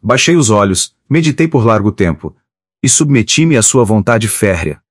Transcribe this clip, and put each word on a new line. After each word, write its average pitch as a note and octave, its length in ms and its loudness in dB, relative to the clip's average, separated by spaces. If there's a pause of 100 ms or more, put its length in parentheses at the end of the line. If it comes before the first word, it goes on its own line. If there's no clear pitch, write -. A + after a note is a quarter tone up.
Baixei A2 340 0
os B2+ 140 2
olhos, G2+ 440 0 (140)
meditei D#3+ 400 0
por B2+ 160 0
largo G#2+ 260 2
tempo, E2+ 460 -4 (460)
e C3+ 60 0
submeti-me D3 680 0
à A2+ 60 2
sua B2+ 200 2
vontade A2 460 0
férrea. E2+ 640 -4